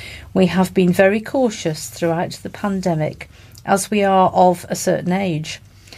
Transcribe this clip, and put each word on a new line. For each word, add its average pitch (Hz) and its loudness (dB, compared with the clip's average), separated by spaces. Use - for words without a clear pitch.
We 185 4
have 180 0
been 180 2
very 196 4
cautious 214 -4
throughout 170 -4
the 190 -12
pandemic, 185 -4
as 196 0
we 208 2
are 190 4
of 180 4
a 175 -4
certain - -2
age. 175 -4